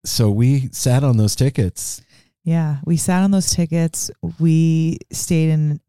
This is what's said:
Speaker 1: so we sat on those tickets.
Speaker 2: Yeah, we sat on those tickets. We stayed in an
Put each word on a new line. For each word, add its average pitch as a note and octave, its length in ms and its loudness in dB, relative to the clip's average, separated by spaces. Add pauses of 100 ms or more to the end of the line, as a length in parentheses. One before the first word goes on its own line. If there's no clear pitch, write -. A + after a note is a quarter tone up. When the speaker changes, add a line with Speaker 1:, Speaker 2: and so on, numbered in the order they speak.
Speaker 1:
so A2 260 0
we B2+ 400 2
sat C3 320 0
on C3 140 2
those G#2+ 180 2
tickets. - 640 -2 (440)
Speaker 2:
Yeah, D#3+ 400 0
we E3 120 0
sat F3+ 280 0
on G3+ 80 2
those F#3+ 180 0
tickets. E3 600 -2 (280)
We D#3+ 600 2 (140)
stayed D#3+ 380 0
in D#3 100 2 (120)
an D3 160 -6